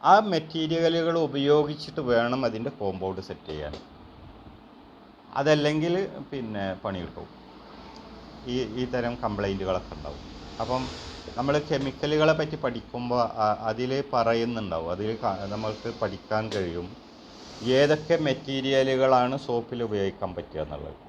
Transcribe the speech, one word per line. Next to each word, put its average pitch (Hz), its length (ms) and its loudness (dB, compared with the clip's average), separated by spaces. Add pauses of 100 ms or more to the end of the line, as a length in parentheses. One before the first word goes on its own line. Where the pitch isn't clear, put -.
ആ 165 180 10
മെറ്റീരിയലുകൾ 165 960 0
ഉപയോഗിച്ചിട്ട് 147 800 2
വേണം 123 440 4
അതിൻ്റെ 113 260 -2
കോമ്പൗണ്ട് 95 500 -4
സെറ്റ് - 280 -12
ചെയ്യാൻ. 73 260 -6 (1600)
അതല്ലെങ്കിൽ, 151 640 4 (300)
പിന്നെ, 110 400 -6 (100)
പണി 95 260 -4
കിട്ടും. - 260 -10 (1200)
ഈ, 123 120 -2 (180)
ഈ 127 100 -2
തരം 120 320 -2
കംപ്ലൈൻറ്റുകളൊക്കെ 98 800 -2
ഉണ്ടാവും. 76 280 -12 (360)
അപ്പം 127 260 -2 (420)
നമ്മൾ 139 320 -2
കെമിക്കലുകളെ 147 760 2
പറ്റി 151 220 -2
പഠിക്കുമ്പോൾ, 120 680 -2 (140)
ആ, 107 120 4 (140)
അതിൽ 113 280 -2 (200)
പറയുന്നുണ്ടാവും, 113 800 0
അതിൽ 101 260 -2
ക-, 101 200 -2 (140)
നമ്മൾക്ക് 107 480 -4
പഠിക്കാൻ 110 500 -2
കഴിയും 90 400 -4 (800)
ഏതൊക്കെ 151 480 6
മെറ്റീരിയലുകളാണ് 131 1200 4
സോപ്പിൽ 120 440 -4
ഉപയോഗിക്കാൻ 98 520 0
പറ്റുക 85 260 -6
എന്നുള്ളത്. 76 380 -8 (100)